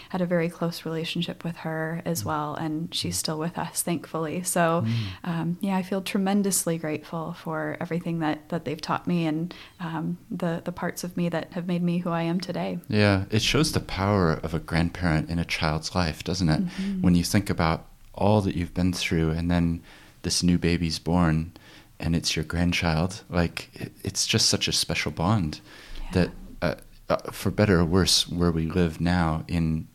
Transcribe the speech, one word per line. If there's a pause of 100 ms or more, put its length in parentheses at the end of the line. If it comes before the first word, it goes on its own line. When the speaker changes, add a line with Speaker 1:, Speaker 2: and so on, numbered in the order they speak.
Speaker 1:
had
a
very
close
relationship
with
her
as
Speaker 2:
Mm.
Speaker 1:
well,
and
she's
Speaker 2:
Mm.
Speaker 1:
still
with
us,
thankfully.
So,
Speaker 2:
Mm.
Speaker 1:
um,
yeah,
I
feel
tremendously
grateful
for
everything
that,
that
they've
taught
me
and, (260)
um, (140)
the,
the
parts
of
me
that
have
made
me
who
I
am
today. (100)
Speaker 2:
Yeah,
it
shows
the
power
of
a
grandparent
in
a
child's
life,
doesn't
it?
Speaker 1:
Mm-hmm.
Speaker 2:
When
you
think
about (300)
all
that
you've
been
through,
and
then (420)
this
new
baby's
born, (500)
and
it's
your
grandchild,
like,
it, (140)
it's
just
such
a
special
bond (460)
Speaker 1:
Yeah.
Speaker 2:
that, (320)
uh, (340)
uh,
for
better
or
worse,
where
we
live
now
in